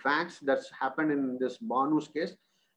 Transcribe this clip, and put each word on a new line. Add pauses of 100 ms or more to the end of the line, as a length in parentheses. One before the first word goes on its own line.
facts
that's
happened
in
this
Banu's
case. (420)